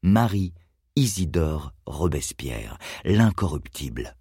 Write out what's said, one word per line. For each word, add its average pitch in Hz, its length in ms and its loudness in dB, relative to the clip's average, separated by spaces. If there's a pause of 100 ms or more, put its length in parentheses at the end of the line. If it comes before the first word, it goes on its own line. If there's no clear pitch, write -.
Marie 98 500 4 (440)
Isidore 85 760 0 (140)
Robespierre, 67 880 -4 (300)
l'incorruptible. 87 1160 0